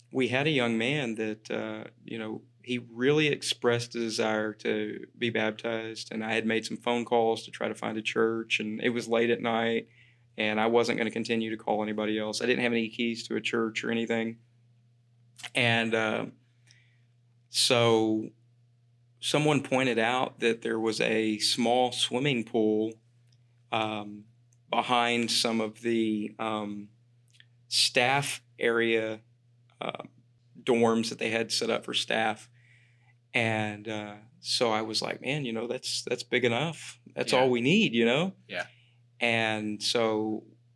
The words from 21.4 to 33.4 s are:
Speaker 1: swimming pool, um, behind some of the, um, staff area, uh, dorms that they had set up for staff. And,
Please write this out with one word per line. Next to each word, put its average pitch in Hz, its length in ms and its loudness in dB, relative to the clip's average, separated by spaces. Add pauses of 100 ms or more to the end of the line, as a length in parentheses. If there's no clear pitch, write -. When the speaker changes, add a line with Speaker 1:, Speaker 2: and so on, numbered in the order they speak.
Speaker 1:
swimming 123 520 -2
pool, 110 480 0 (800)
um, 104 540 -4 (460)
behind 120 600 2
some 113 300 0
of 107 220 -4
the, 110 560 0
um, 104 500 -6 (800)
staff 135 760 0 (160)
area, 113 600 0 (600)
uh, - 220 -8 (600)
dorms 113 480 4
that - 80 -10
they 117 120 -2
had 113 220 -2
set 113 180 -2
up 113 140 0
for 123 100 -8
staff. 110 540 -2 (840)
And, 107 540 -2